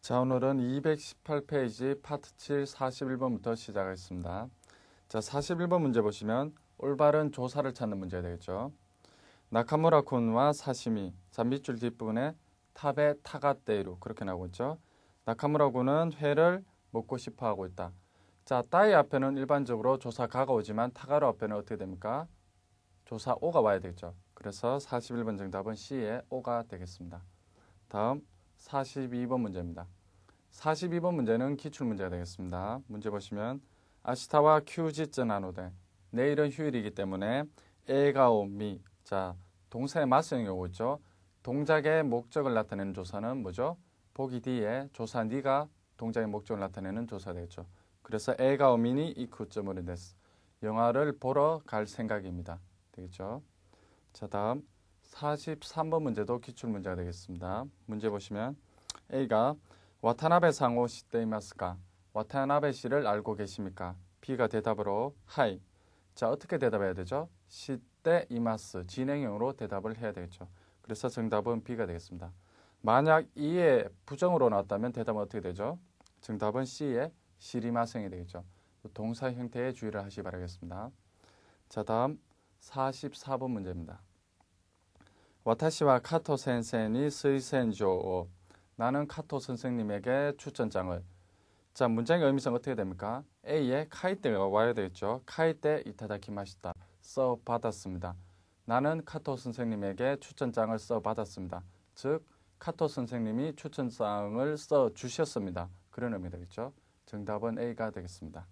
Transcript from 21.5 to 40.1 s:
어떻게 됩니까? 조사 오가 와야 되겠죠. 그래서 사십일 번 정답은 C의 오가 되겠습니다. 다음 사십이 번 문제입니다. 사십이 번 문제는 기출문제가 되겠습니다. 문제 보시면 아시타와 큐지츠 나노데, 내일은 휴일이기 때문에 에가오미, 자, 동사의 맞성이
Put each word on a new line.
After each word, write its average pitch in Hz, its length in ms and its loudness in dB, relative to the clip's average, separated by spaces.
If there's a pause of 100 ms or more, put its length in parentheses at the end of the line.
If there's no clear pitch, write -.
어떻게 104 220 -6
됩니까? 104 500 -6 (800)
조사 120 340 -2
오가 165 220 4
와야 104 180 6
되겠죠. 87 360 -10 (180)
그래서 120 460 -4
사십일 120 440 -4
번 110 140 -2
정답은 98 380 -6
C의 120 540 -6
오가 120 340 -2
되겠습니다. 90 600 -12 (640)
다음 120 340 0 (340)
사십이 131 720 -4
번 127 140 0
문제입니다. 87 460 -6 (640)
사십이 165 500 0
번 175 140 2
문제는 127 420 2
기출문제가 113 540 -4
되겠습니다. 90 760 -6
문제 107 220 -6
보시면 104 500 -4 (440)
아시타와 151 600 6
큐지츠 156 560 -2
나노데, 95 520 -2 (380)
내일은 143 380 4
휴일이기 127 420 -2
때문에 98 520 -2 (460)
에가오미, 107 920 4 (220)
자, 92 320 -2 (340)
동사의 139 360 0
맞성이 131 420 4